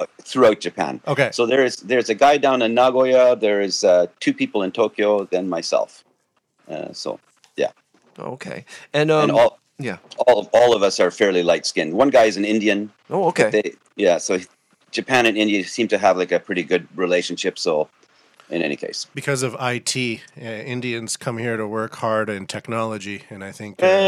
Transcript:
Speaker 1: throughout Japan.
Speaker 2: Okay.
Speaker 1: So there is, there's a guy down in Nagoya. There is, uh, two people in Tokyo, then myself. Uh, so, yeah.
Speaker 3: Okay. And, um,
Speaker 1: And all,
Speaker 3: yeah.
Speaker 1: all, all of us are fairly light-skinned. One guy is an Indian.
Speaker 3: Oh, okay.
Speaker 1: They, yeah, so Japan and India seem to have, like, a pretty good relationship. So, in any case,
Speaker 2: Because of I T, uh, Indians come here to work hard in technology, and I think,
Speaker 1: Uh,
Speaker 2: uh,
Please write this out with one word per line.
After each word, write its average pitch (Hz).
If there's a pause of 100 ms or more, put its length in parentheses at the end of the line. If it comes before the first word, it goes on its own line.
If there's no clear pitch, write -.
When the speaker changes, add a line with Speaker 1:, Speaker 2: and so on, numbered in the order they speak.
(220)
Speaker 1:
throughout 117
Japan. 78
Speaker 2:
Okay. 139
Speaker 1:
So 120
there 127
is, 123
there's 120
a 113
guy 143
down 131
in 113
Nagoya. 127
There 104
is, 98
uh, 90 (140)
two -
people 117
in 95
Tokyo, 104
then 92
myself. - (680)
Uh, 76
so, - (360)
yeah. - (460)
Speaker 3:
Okay. - (300)
And, 151
um, 151
Speaker 1:
And -
all, 113 (200)
Speaker 3:
yeah. 113 (280)
Speaker 1:
all, 104
all 120
of 101
us 98
are 92
fairly 92
light-skinned. 82
One 120
guy 127
is 107
an 101
Indian. 104 (200)
Speaker 3:
Oh, 185
okay. 135
Speaker 1:
They, 104 (220)
yeah, 90
so 92 (540)
Japan 123
and 107
India 104
seem 117
to 101
have, 92
like, 90
a 87
pretty 90
good 87
relationship. 90
So, 76 (580)
in 85
any 73
case, -
Speaker 2:
Because 139
of 123
I 123
T, 120 (180)
uh, 120
Indians 117
come 120
here 117
to 107
work 110
hard 110
in 98
technology, 107
and 98
I 95
think, 104
Speaker 1:
Uh, 185
Speaker 2:
uh, - (200)